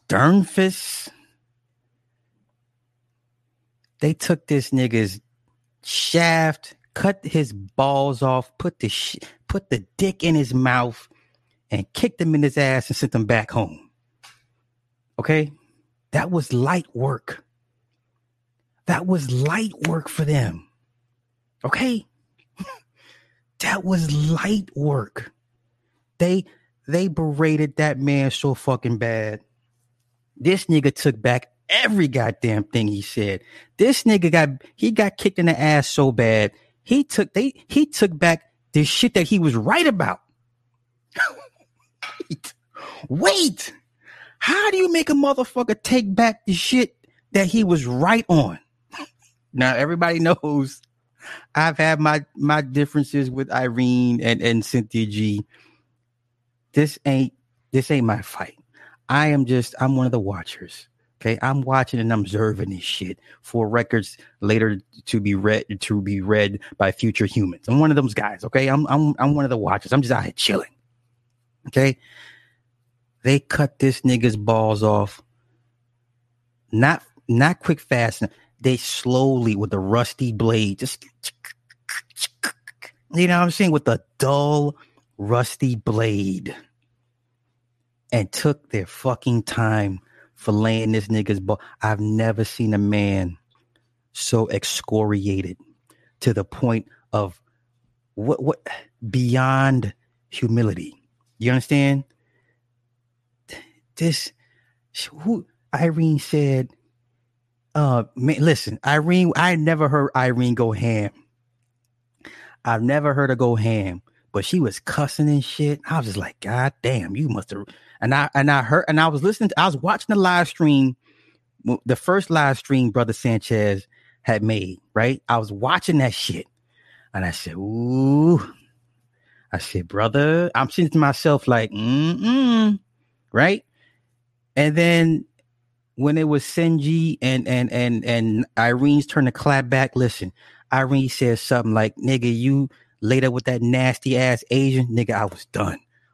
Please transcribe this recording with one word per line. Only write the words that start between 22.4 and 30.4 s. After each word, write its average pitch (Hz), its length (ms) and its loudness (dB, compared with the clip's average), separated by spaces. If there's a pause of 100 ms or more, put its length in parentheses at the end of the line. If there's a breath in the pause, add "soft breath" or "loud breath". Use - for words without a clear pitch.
<laughs> - 80 -16 (920 soft breath)
That 185 260 -4
was 170 260 0 (200)
light 196 440 -2
work. 143 580 -4 (840)
They, 180 300 0 (420 soft breath)
they 180 200 0
berated 151 680 0
that 151 240 0
man 139 300 2
so 139 240 -2
fucking 120 420 -2
bad. 107 440 -4 (960)
This 175 300 0